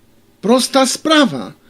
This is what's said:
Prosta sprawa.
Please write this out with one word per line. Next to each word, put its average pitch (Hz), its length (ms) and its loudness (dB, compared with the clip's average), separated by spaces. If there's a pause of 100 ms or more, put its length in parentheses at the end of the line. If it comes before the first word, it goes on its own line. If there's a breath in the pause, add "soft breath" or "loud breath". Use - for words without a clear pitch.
(420)
Prosta 254 440 0
sprawa. 240 680 -2 (160 soft breath)